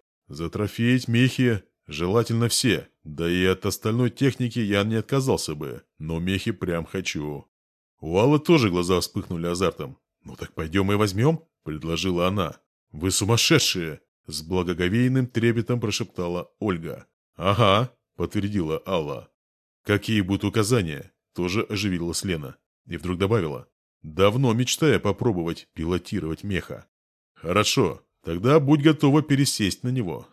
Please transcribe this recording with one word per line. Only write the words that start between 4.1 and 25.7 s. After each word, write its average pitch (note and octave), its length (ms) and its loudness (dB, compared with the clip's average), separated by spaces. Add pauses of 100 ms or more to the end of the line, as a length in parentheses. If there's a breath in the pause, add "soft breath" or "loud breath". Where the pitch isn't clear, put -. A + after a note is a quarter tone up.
я G2+ 240 0
не A2 120 0
отказался A2 600 0
бы, C#2 280 -12 (140)
но E2 220 -6
мехи G2 320 -2
прям E2+ 340 -4
хочу". D2+ 600 -8 (560)
У E2 160 -2
Аллы C#3 220 6
тоже D3 300 4
глаза F2 300 2
вспыхнули F2 480 -4
азартом. F2 500 -2 (280)
"Ну - 100 -20
так - 180 -16
пойдём F#2+ 380 0
и G#2 40 4
возьмём", G#2+ 520 0 (160)
предложила E2 640 -2
она. F#2 300 -2 (340)
"Вы E2+ 200 -2
сумасшедшие!" F#2+ 880 0 (260)
с D#2 140 -10
благоговейным F#2 880 0
трепетом A#2 520 0
прошептала F2+ 800 -6
Ольга. E2 480 -4 (300)
"Ага", G2+ 580 4 (220)
подтвердила F#2 680 -2
Алла. D2 460 -6 (540)
"Какие G#2 340 0
будут F#2+ 240 -2
указания?" G2+ 680 -2 (220)
тоже F2+ 280 -2
оживилась F2+ 600 -4
Лена. D#2 320 -6 (320)
И E2 100 -10
вдруг F2 220 -6
добавила: F2+ 480 -2 (340)
"Давно G#2 520 2
мечтаю B2 460 2
попробовать F#2 720 -2